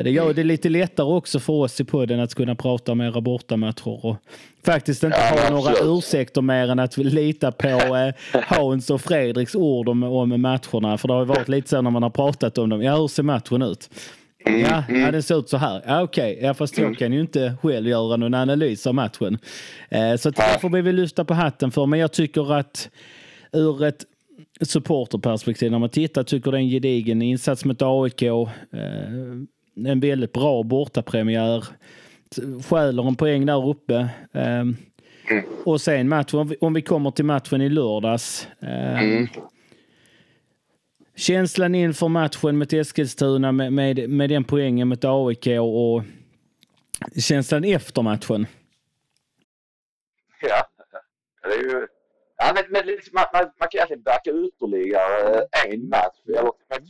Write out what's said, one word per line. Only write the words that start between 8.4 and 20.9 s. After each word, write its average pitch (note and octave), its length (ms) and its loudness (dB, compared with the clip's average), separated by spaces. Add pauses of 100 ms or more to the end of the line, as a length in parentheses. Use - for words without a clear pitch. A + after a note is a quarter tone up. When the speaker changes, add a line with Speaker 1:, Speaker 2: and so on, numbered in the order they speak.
Speaker 2:
<laughs> - 140 2
Speaker 1:
Hans C3+ 320 0
och C#3 100 2
Fredriks B2 540 0
ord C3+ 340 2
om, A#2+ 140 2
om B2 260 2 (140)
matcherna. A2+ 560 0
För C3 100 -2
det B2+ 60 4
har B2+ 60 4
ju B2+ 60 0
varit C3 220 0
lite C#3 200 0
så C3 140 2
när B2 80 2
man A#2+ 120 2
har A#2 80 2
pratat C#3 480 -2
om A2+ 100 0
dem. G#2+ 140 0
Ja, C#3 140 2
hur D#3 120 2
ser D3 140 -2
matchen B2+ 400 0
ut? - 280 -6 (560)
Speaker 2:
Mm, A2 140 2
Speaker 1:
Ja, D3 280 2
Speaker 2:
mm. B2+ 120 0
Speaker 1:
ja, C3 100 2
den D#3 120 0
ser E3 160 0
ut C3 100 -4
så C#3+ 80 0
här. A#2+ 300 -2
Ja, D3+ 160 2
okej. C3+ 400 -2
Ja, C#3 120 2
fast D3 240 -4
jag - 60 2
Speaker 2:
Mm. A#2 120 -2
Speaker 1:
kan A#2+ 160 0
ju C#3+ 80 2
inte C3 420 -2
själv A#2+ 260 0
göra A#2 280 2
någon A#2 180 0
analys C3+ 520 0
av B2 80 2
matchen. A2+ 440 -2 (500)
Eh, A2+ 280 2
så C3+ 120 0
att C#3+ 80 -2
det A3 60 4
Speaker 2:
Nej. G#2+ 180 4
Speaker 1:
får F3+ 100 -2
vi F3+ 120 2
väl F3+ 120 2